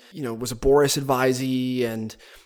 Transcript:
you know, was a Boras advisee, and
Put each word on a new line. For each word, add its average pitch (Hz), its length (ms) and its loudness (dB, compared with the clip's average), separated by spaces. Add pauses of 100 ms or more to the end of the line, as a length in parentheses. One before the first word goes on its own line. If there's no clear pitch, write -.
(120)
you 156 120 -10
know, 117 100 -6
was 113 180 -6
a 120 40 -8
Boras 139 460 4
advisee, 127 840 0
and 110 300 -6 (300)